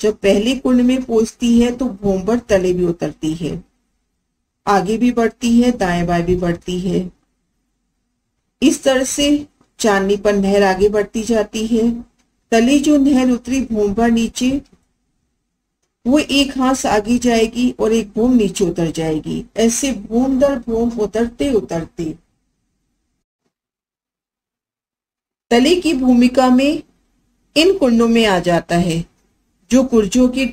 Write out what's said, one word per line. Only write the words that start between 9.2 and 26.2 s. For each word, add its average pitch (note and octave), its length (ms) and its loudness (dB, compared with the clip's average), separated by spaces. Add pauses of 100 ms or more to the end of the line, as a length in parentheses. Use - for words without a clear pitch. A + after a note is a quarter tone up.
चांदनी G3+ 360 0
पर G#3 160 0
नहर G3+ 320 2
आगे F#3+ 240 2
बढ़ती G#3 340 -4
जाती A3 440 -4
है। A#3 240 0 (640)
तले A#3+ 260 4
जो D4 200 2
नहर C4 320 2
उतरी B3 320 -4
भोंबर G#3+ 480 0
नीचे, A#3 400 -2 (1600)
वो C#4 120 4
एक C#4 400 -2
हाथ C4 280 0
आगे G#3+ 320 0
जाएगी A#3 520 0 (100)
और A3 120 0
एक A3+ 200 -2
भूम B3 220 2
नीचे G3+ 300 0
उतर E3+ 260 -2
जाएगी। D#3+ 540 -6 (120)
ऐसे A#3 360 0
भूम A#3 480 -2
दर C#4 180 0
भूम A#3 420 -4
उतरते A#3 520 -2
उतरते E3+ 520 -4 (3500)
तले C4 260 4
की D#4+ 180 -2
भूमिका B3+ 560 4